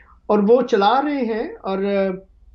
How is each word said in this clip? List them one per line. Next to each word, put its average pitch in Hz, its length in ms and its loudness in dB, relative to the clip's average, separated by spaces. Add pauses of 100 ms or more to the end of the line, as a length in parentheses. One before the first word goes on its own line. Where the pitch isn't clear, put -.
(300)
और 208 120 2
वो 233 200 4
चला 233 380 2
रहे 277 260 -2
हैं। 226 300 -6
और, 196 280 -6
अ, 196 440 -2 (280)